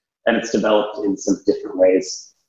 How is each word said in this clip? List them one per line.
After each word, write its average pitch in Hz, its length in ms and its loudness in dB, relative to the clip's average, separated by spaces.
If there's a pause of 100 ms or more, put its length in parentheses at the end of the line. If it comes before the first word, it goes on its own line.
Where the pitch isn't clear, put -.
(260)
And 117 120 2
it's - 140 -6
developed 107 480 0
in 98 180 -2
some - 280 -2
different 101 320 -4
ways, - 560 0 (140)